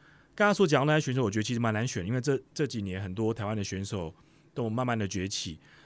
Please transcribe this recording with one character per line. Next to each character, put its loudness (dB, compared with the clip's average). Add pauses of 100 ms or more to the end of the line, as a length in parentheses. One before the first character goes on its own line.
(360)
刚 4
刚 6
所 4
讲 6
的 4
那 6
些 0
选 0
手， 2
我 2
觉 -2
得 2
其 -2
实 0
蛮 2
难 0
选， -4
因 -2
为 0
这， 0 (120)
这 -2
几 -4
年 -4
很 -6
多 0
台 -6
湾 -2
的 -2
选 -4
手 -6 (400)
都 -2
慢 -2
慢 0
的 0
崛 -2
起， -6 (260)